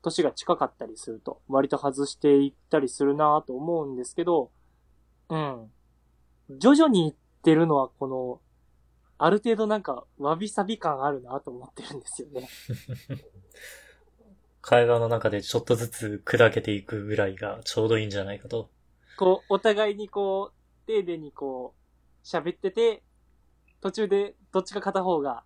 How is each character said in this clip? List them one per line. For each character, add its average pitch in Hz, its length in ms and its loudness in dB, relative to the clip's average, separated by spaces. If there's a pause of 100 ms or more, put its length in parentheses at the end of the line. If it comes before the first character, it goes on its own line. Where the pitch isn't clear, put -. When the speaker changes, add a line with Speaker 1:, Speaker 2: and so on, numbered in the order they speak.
Speaker 1:
年 170 220 -2
が 143 100 2
近 - 240 -2
か 147 80 -2
っ - 120 -6
た 120 100 -12
り 110 100 -16
す - 140 -14
る 110 100 -12
と、 - 280 -12
割 135 200 2
と 147 80 -2
外 139 300 -4
し - 100 -12
て 143 260 6
い 139 60 2
っ 135 60 -8 (160)
た 156 80 2
り 135 100 0
す - 160 -2
る 139 100 4
な 151 320 2
と 127 80 -10
思 160 300 -4
う - 20 -8
ん 135 100 -8
で 127 80 -8
す - 100 -14
け 170 100 -4
ど、 160 260 2 (800)
う 160 80 -6
ん。 127 360 -8 (760)
徐 180 240 6
々 311 140 8
に 196 140 4
言 156 80 2
っ - 40 -18 (280)
て 160 100 8
る 160 140 6
の 156 80 2
は、 135 140 2
こ - 180 -8
の、 127 340 -6 (760)
あ 151 100 4
る 202 100 4
程 226 180 0
度 220 100 0
な 208 120 0
ん 190 40 -8
か、 127 240 -8 (120)
わ 147 180 0
び 202 120 -6
さ 202 140 -2
び 202 160 -4
感 143 240 -4
あ 143 80 0
る 139 100 -4
な 123 200 -10
と - 100 -14
思 123 140 -14
っ - 100 -20
て - 80 -16
る 147 140 -14
ん 127 40 -12
で - 60 -20
す - 160 -14
よ 135 60 -12
ね。 131 220 -12
Speaker 2:
<laughs> - 2000 -16
会 120 260 4
話 120 140 4
の 117 80 0
中 110 220 0
で 101 120 -4
ち - 140 -10
ょ - 20 2
っ 113 60 -4
と - 100 2
ず 113 140 -4
つ 104 360 -8
砕 117 280 6
け 110 100 -2
て 107 120 -4
い 101 100 -8
く 104 220 -8
ぐ 104 100 -4
ら 101 100 0
い 95 80 -6
が 104 300 -10
ち - 120 -6
ょ 110 100 2
う - 20 0
ど 113 100 2
い 107 60 -2
い - 20 -8
ん 104 40 -8
じ 101 100 -6
ゃ 95 40 -6
な 101 100 -8
い 101 40 -14
か - 100 -20
と。 113 220 -8 (480)
Speaker 1:
こ 190 320 4
う、 196 40 2
お 190 40 2
互 208 360 2
い - 20 -10
に 202 120 -10
こ 196 440 -4
う、 - 340 -20
丁 214 160 0
寧 170 160 -6
に 151 140 -14
こ 131 440 -10
う、 - 480 -20
喋 170 300 -4
っ - 20 -16
て 190 140 -4
て、 226 320 0 (760)
途 190 100 -4
中 214 180 -2
で 202 280 0 (160)
ど 190 80 2
っ - 20 -8
ち - 120 -12
か 202 60 -4
片 190 220 -2
方 180 180 0
が 127 260 -6